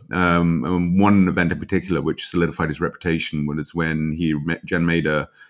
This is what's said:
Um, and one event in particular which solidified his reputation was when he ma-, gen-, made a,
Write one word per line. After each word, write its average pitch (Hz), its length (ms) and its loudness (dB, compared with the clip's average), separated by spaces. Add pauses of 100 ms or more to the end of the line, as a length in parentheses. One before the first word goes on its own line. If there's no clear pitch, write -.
(120)
Um, 85 520 2
and 87 360 2
one 101 280 6
event 85 240 0
in 73 60 -4
particular 82 420 -2
which 73 260 -4
solidified 82 420 -2
his 73 120 -6
reputation 80 680 -4
was 73 280 -8
when 78 380 -2
he 80 220 0
ma-, 78 300 -2
gen-, 85 220 0
made 82 200 2
a, 76 220 0 (220)